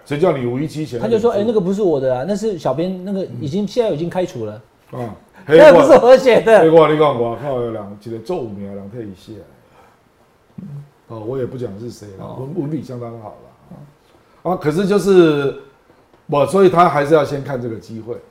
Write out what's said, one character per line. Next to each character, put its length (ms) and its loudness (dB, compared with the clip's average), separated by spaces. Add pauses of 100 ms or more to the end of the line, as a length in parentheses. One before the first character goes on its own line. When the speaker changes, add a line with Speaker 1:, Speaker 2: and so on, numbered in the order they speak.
Speaker 1:
谁 120 -6
叫 180 2
你 100 -4
五 120 -4
一 100 -4
七 160 -10
写 140 -8
的 100 -4
脸 0 -
书？ 0 -
Speaker 2:
他 40 -4
就 80 2
说 200 2
：“哎， 60 -2
那 80 -2
个 80 0
不 100 -2
是 100 -4
我 180 2
的 180 0
啊， 100 -6
那 80 -2
是 220 -4
小 160 -4
编 320 -6
那 80 -8
个 100 -4 (160)
已 80 -8
经， 160 -4
Speaker 1:
嗯。 40 -4
Speaker 2:
现 180 -2
在 60 -2
已 60 -4
经 120 -6
开 160 -4
除 200 -10
了。” 160 -14 (300)
Speaker 1:
啊， 240 -12 (140)
Speaker 2:
<laughs> 180 -20
那 240 8
不 100 6
是 220 8
我 140 8
写 240 4
的。 200 6
Speaker 1:
黑 80 6
我， 180 8
黑 60 0
我， 0 -
你 60 0
讲， 220 2
我 140 -2
靠， 260 -6
有 100 -6
两， 320 -12
一 60 -16
个 100 -10
做 180 -8
有 60 -8
名 240 -12
的 80 -14
人 140 -14
退 160 -14
一 80 -14
下。 180 -20 (1800)
哦， 200 -16
我 100 -6
也 80 -4
不 120 -10
讲 120 -10 (100)
是 120 -14
谁 160 -20 (120)
啦， 60 -16
Speaker 2:
哦。 140 -14
Speaker 1:
文-， 240 -8
文 80 -8
笔 100 -6
相 180 -14
当 200 -12
好 100 -18
啦。 220 -20 (920)
啊， 120 -4
可 160 -2
是 160 -2
就 100 0
是， 580 2 (680)
我， 220 0
所 180 2
以 40 6
他 200 4
还 160 0
是 80 2
要 100 4
先 200 -6
看 180 -8
这 80 -8
个 60 -10
机 240 -14
会， 160 -12 (160)